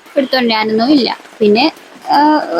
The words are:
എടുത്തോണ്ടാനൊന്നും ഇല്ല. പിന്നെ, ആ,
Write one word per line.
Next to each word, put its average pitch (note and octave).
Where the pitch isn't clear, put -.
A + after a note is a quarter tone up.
എടുത്തോണ്ടാനൊന്നും A#3
ഇല്ല. C4+
പിന്നെ, A3+
ആ, -